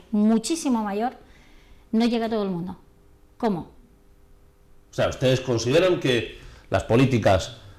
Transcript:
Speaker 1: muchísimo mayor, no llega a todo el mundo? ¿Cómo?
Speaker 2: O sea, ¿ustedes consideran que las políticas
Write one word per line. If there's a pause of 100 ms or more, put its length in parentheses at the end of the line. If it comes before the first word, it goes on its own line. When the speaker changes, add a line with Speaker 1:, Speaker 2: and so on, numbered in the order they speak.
(120)
Speaker 1:
muchísimo
mayor, (800)
no
llega
a
todo
el
mundo? (600)
¿Cómo? (1200)
Speaker 2:
O
sea,
¿ustedes
consideran
que (320)
las
políticas (220)